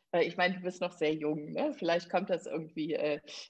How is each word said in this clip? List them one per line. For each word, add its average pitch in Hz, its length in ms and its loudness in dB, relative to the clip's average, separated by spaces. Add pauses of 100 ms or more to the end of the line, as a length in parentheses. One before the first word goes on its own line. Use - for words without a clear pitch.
(120)
äh, 170 120 6
ich 170 140 -4
meine, 180 160 4
du 185 80 -8
bist 180 180 -4
noch 175 120 -2
sehr 156 220 2
jung, 151 380 -2
ne? 285 220 0
Vielleicht 170 340 0
kommt 190 220 0
das 170 160 0
irgendwie, 160 480 -4
äh, 151 260 0 (300)